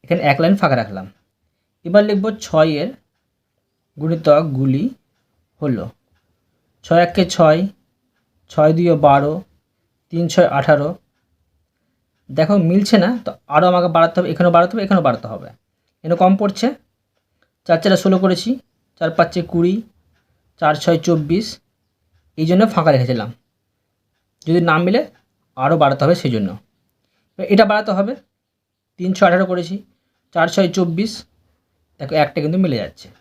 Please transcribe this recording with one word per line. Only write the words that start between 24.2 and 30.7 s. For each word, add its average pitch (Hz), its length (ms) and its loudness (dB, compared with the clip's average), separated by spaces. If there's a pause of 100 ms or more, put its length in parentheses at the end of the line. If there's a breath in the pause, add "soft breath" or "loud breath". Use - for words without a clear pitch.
যদি 170 120 2 (100)
না 156 60 4 (100)
মিলে 214 160 0 (560)
আরও 143 200 0
বাড়াতে 139 260 2
হবে 165 180 4
সেই 135 140 -4
জন্য। 101 140 -4 (840)
এবার - 220 -10
এটা 208 120 6
বাড়াতে 208 320 -2
হবে, 202 160 -2 (840)
তিন 180 140 -6
ছয় 185 160 2
আঠারো 185 220 2
করেছি, 180 240 -6 (600)
চার 165 180 0
ছয় 185 220 0